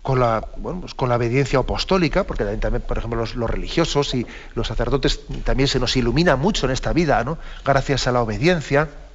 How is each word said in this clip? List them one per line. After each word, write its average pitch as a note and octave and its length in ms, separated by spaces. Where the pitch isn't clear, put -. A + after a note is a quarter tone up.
Con C3 180
la, A2+ 260
bueno, C#3+ 240
pues - 140
con B2+ 140
la A#2+ 60
obediencia B2 440
apostólica, F3 640
porque - 180
también, G#2 160
también, A#2 220
por - 160
ejemplo, A2+ 220
los, A2+ 160
los A2+ 140
religiosos - 680
y F3+ 100
los A#2 120
sacerdotes A#2+ 540
también C3 240
se C3+ 120
nos B2 160
ilumina C3 400
mucho C3 300
en B2+ 60
esta B2+ 200
vida, C3 320
¿no? D#3 140
Gracias C3+ 440
a B2 40
la B2 100
obediencia. C#3+ 680